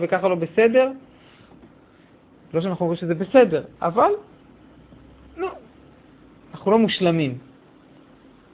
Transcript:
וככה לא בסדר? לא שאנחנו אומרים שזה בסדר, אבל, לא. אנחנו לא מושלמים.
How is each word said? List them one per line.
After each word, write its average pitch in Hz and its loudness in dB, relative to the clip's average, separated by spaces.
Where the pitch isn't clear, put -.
וככה 180 -2
לא 185 2
בסדר? 226 2
לא 160 -2
שאנחנו 180 -4
אומרים 170 -2
שזה 170 -4
בסדר, 185 2
אבל, 220 2
לא. 359 -8
אנחנו - -2
לא 226 4
מושלמים. 165 0